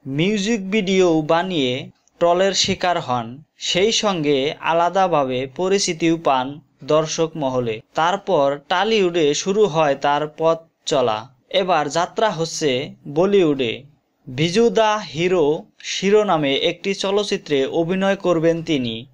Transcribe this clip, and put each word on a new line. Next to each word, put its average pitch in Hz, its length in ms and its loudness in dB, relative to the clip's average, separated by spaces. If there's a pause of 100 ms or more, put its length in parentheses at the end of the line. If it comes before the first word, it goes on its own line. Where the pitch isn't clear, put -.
মিউজিক 190 640 -2
ভিডিও 185 500 2
বানিয়ে 160 680 -2 (280)
ট্রলের 180 360 2
শিকার 180 460 -2
হন, 123 440 -6 (140)
সেই 190 340 0
সঙ্গে 156 680 0
আলাদাভাবে 165 960 0
পরিচিতিও 175 640 0
পান 139 420 -2 (240)
দর্শক 156 520 0
মহলে। 127 460 -4 (140)
তারপর 160 640 0 (100)
টালিউডে 180 640 2
শুরু 196 320 0
হয় 156 300 2
তার 147 320 0 (100)
পথ 165 220 0 (260)
চলা। 120 440 0 (200)
এবার 180 400 0
যাত্রা 175 400 -2
হচ্ছে 156 640 -4 (140)
বলিউডে। 147 760 2 (440)
বিজু 170 420 2
দা 214 280 2
হিরো 170 680 0 (160)
শিরোনামে 185 760 0
একটি 175 380 -2
চলচ্চিত্রে 190 720 -2
অভিনয় 190 500 0
করবেন 165 480 0
তিনি। 127 500 -4